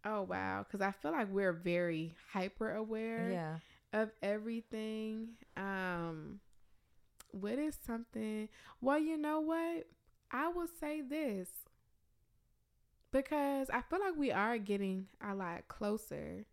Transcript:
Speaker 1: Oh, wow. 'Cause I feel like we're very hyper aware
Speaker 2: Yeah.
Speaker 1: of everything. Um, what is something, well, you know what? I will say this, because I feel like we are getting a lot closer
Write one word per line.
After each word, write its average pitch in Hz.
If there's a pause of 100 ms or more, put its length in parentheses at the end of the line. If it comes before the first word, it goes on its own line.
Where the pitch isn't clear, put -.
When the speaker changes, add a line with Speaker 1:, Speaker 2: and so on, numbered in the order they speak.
Speaker 1:
Oh, 208
wow. 190
'Cause 202
I 196
feel 285
like 240
we're 190
very 170 (160)
hyper 202
aware 220
Speaker 2:
Yeah. 160 (340)
Speaker 1:
of 220 (100)
everything. 220 (200)
Um, 180 (920)
what 208
is 302
something, 220 (320)
well, 269
you 311
know 302
what? 330 (440)
I 285
will 349
say 311
this, 254 (1400)
because 277
I 247
feel 359
like 381
we 277
are 226
getting 196 (120)
a 202
lot 175
closer 202